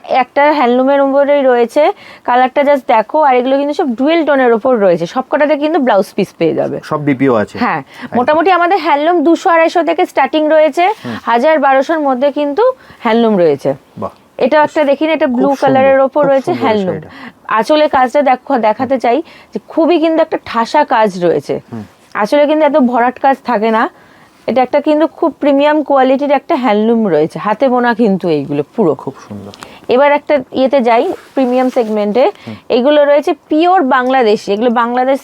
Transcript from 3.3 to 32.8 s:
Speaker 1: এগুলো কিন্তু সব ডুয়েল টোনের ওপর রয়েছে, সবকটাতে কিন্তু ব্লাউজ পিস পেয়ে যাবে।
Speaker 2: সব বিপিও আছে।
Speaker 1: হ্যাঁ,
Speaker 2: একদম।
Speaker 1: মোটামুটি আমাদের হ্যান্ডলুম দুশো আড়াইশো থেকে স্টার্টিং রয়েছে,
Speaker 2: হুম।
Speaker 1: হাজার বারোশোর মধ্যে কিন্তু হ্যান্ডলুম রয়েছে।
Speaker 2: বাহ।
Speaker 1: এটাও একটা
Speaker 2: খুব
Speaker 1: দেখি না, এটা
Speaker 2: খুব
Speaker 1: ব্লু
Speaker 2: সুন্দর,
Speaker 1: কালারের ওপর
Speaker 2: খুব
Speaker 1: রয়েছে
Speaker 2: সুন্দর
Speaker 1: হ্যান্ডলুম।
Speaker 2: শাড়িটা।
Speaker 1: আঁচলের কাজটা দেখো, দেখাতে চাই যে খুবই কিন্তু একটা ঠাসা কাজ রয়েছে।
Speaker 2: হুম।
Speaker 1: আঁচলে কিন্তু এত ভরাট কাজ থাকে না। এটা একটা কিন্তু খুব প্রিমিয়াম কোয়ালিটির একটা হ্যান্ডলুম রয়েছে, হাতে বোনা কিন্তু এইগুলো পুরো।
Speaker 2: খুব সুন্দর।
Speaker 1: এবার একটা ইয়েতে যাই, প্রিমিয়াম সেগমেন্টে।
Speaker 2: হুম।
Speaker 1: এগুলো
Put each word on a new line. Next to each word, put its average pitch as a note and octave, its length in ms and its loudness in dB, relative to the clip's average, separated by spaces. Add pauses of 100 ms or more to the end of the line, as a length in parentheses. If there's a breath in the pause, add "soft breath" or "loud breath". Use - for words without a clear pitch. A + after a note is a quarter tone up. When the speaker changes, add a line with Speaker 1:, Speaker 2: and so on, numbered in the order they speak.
Speaker 1:
এগুলো C4 220 0
কিন্তু C#4+ 160 -2
সব D4 220 -2
ডুয়েল D#4 300 0
টোনের C4 280 2
ওপর A#3 260 0
রয়েছে, F3 260 2
সবকটাতে C#4+ 520 -2
কিন্তু D4+ 220 -2
ব্লাউজ A3 340 0
পিস F#3+ 140 -2 (100)
পেয়ে D#3+ 180 0
যাবে। C#3+ 280 -4
Speaker 2:
সব D3+ 220 -6
বিপিও C3+ 300 2
আছে। G#2 220 -4
Speaker 1:
হ্যাঁ, F#3+ 220 -4
Speaker 2:
একদম। - 380 -10
Speaker 1:
মোটামুটি D4+ 340 0
আমাদের F4 260 2
হ্যান্ডলুম D#4 460 0
দুশো E4+ 260 2
আড়াইশো E4 340 2
থেকে E4 220 -2
স্টার্টিং D4+ 440 -2
রয়েছে, D#4 360 2
Speaker 2:
হুম। B3+ 380 -4
Speaker 1:
হাজার C4 360 2
বারোশোর C#4 400 0
মধ্যে C4+ 320 -2
কিন্তু D4 420 0 (260 loud breath)
হ্যান্ডলুম A3+ 380 2
রয়েছে। D3 360 0 (240)
Speaker 2:
বাহ। G2 140 -8 (260)
Speaker 1:
এটাও D4 260 2
একটা D4+ 180 -2
Speaker 2:
খুব C#4 60 0
Speaker 1:
দেখি C#4 200 0
না, D#4+ 60 0
এটা D#4 120 -2
Speaker 2:
খুব B3+ 100 -2
Speaker 1:
ব্লু C4 120 0
Speaker 2:
সুন্দর, C4+ 200 -2
Speaker 1:
কালারের C4+ 320 2
ওপর C4+ 220 0
Speaker 2:
খুব C#4 100 2
Speaker 1:
রয়েছে C4+ 140 0
Speaker 2:
সুন্দর F4 160 -4
Speaker 1:
হ্যান্ডলুম। G#3+ 280 -2
Speaker 2:
শাড়িটা। D#3 200 -8 (380 loud breath)
Speaker 1:
আঁচলের D4+ 420 0
কাজটা C4 320 0
দেখো, C4 360 0
দেখাতে A#3 420 -2
চাই B3+ 240 0 (300 loud breath)
যে - 140 -8
খুবই D#4+ 320 0
কিন্তু E4 220 0
একটা - 240 -4
ঠাসা A#3 380 -2
কাজ G#3+ 420 -2
রয়েছে। D3 360 -2 (120)
Speaker 2:
হুম। A2 100 -10 (300)
Speaker 1:
আঁচলে C#4+ 340 0
কিন্তু D#4 180 2
এত C#4+ 120 2
ভরাট B3 420 0
কাজ C4+ 160 0 (100)
থাকে A3+ 260 -2
না। A#3 180 0 (580 soft breath)
এটা A#3 140 0
একটা C4+ 200 0
কিন্তু D4+ 260 0
খুব D4+ 320 -4
প্রিমিয়াম C#4+ 440 2
কোয়ালিটির C4+ 480 0
একটা C#4+ 240 -2
হ্যান্ডলুম A3+ 520 0
রয়েছে, D#3 320 -2
হাতে G#3+ 280 -2
বোনা A#3+ 260 0
কিন্তু F#3+ 360 0
এইগুলো D3 340 -2 (120)
পুরো। D#3+ 200 0
Speaker 2:
খুব - 180 -12 (140)
সুন্দর। G2+ 240 -16 (360 loud breath)
Speaker 1:
এবার C#4 240 2
একটা D4 260 0 (140)
ইয়েতে C4 300 0
যাই, A#3+ 320 0 (200)
প্রিমিয়াম B3+ 360 0
সেগমেন্টে। A3 640 0 (160 loud breath)
Speaker 2:
হুম। A3 80 -12 (140 loud breath)
Speaker 1:
এগুলো C#4+ 360 2